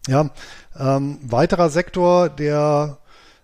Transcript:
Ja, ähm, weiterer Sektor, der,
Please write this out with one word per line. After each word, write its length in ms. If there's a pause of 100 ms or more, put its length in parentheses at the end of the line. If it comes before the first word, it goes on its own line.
Ja, 220 (480)
ähm, 460
weiterer 480
Sektor, 580
der, 680 (440)